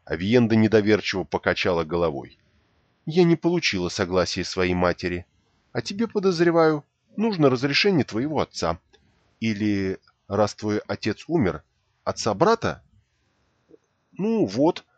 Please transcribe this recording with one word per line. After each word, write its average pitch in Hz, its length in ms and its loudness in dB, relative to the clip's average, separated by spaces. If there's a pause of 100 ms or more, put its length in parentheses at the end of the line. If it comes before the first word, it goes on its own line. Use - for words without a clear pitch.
Авиенда 110 500 2
недоверчиво 104 680 2
покачала 90 600 -2
головой. 78 540 -4 (680)
"Я 170 160 2
не 170 120 6
получила 160 540 -2
согласия 90 540 -2
своей 90 320 -2
матери, 90 500 -2 (460)
а 135 100 -6
тебе, 208 260 -6
подозреваю, 170 800 2 (320)
нужно 190 320 2
разрешение 139 560 2
твоего 127 340 -4
отца. 85 400 -4 (600)
Или, 101 600 -2 (280)
раз 101 260 0
твой 104 340 -4
отец - 400 -6
умер, 113 360 -2 (400)
отца - 320 -4
брата? 113 480 0 (1300)
Ну 208 340 -2
вот, 127 400 0 (120)